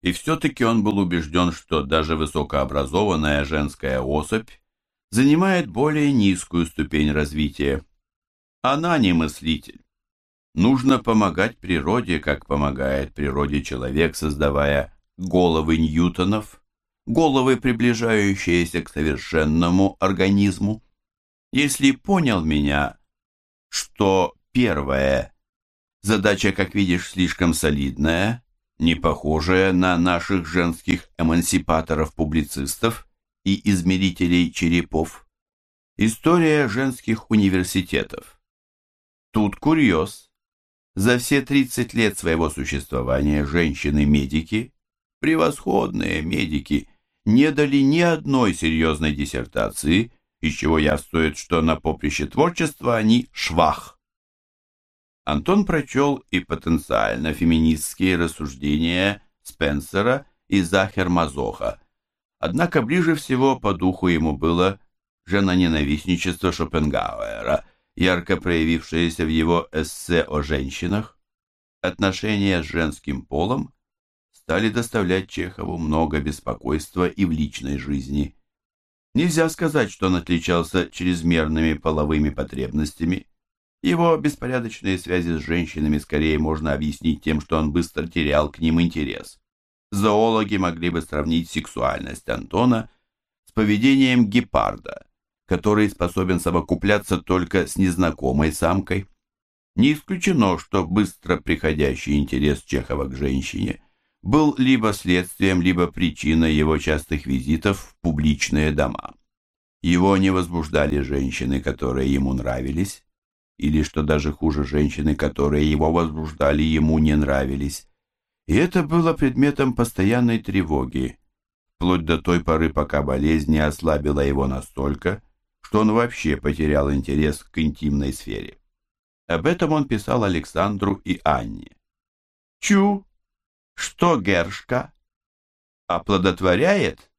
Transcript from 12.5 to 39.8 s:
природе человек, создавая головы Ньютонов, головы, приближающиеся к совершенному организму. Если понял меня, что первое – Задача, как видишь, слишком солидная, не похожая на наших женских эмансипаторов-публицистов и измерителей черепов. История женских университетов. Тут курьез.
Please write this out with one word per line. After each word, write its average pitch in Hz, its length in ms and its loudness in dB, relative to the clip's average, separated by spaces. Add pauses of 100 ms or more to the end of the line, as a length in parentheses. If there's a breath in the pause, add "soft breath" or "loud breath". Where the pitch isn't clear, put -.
природе 71 480 -2
человек, 69 540 -2
создавая 71 760 0 (240)
головы 85 600 2
Ньютонов, 87 840 0 (440)
головы, 131 520 4
приближающиеся 110 1200 0
к 78 80 -12
совершенному 78 1120 2
организму. 98 840 2 (680)
Если 139 400 2
понял 135 540 0
меня, 71 540 0 (680)
что - 680 0 (160)
первое – 67 840 0 (680)
Задача, 101 500 0
как 95 240 -4
видишь, 90 340 0
слишком 87 440 0
солидная, 76 920 -2 (340)
не 80 180 2
похожая 82 800 0
на 90 240 2
наших 87 480 0
женских 85 720 -2
эмансипаторов-публицистов 80 1900 -2 (360)
и 98 260 0
измерителей 90 840 2
черепов. 85 760 -2 (680)
История 165 720 2
женских 117 600 -4
университетов. 92 1120 0 (920)
Тут 104 240 0
курьез. 127 760 0 (640)